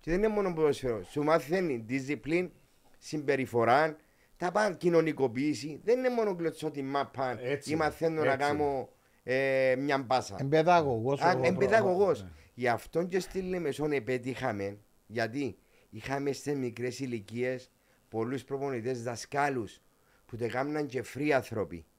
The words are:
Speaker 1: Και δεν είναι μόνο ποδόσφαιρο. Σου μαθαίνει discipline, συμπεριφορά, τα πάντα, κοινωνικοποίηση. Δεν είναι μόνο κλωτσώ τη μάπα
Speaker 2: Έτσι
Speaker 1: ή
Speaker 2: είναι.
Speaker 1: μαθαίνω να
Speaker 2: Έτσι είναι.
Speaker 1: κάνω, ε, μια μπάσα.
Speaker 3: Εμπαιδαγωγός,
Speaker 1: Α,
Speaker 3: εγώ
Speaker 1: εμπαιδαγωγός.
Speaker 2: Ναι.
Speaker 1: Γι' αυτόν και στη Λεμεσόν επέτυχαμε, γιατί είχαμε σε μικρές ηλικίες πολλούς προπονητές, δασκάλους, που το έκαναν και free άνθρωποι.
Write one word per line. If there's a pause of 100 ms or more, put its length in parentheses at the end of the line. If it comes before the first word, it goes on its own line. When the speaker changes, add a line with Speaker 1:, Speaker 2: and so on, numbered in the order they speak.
Speaker 1:
Και
δεν
είναι
μόνο
ποδόσφαιρο.
Σου
μαθαίνει
discipline, (500)
συμπεριφορά, (400)
τα
πάντα,
κοινωνικοποίηση.
Δεν
είναι
μόνο
κλωτσώ
τη
μάπα
Speaker 2:
Έτσι
Speaker 1:
ή
Speaker 2:
είναι.
Speaker 1:
μαθαίνω
να
Speaker 2:
Έτσι
είναι.
Speaker 1:
κάνω, (340)
ε,
μια
μπάσα.
Speaker 3:
Εμπαιδαγωγός,
Speaker 1:
Α,
Speaker 3:
εγώ
Speaker 1:
εμπαιδαγωγός.
Speaker 2:
Ναι. (260)
Speaker 1:
Γι'
αυτόν
και
στη
Λεμεσόν
επέτυχαμε, (280)
γιατί (340)
είχαμε
σε
μικρές
ηλικίες (380)
πολλούς
προπονητές,
δασκάλους, (460)
που
το
έκαναν
και (100)
free
άνθρωποι. (140)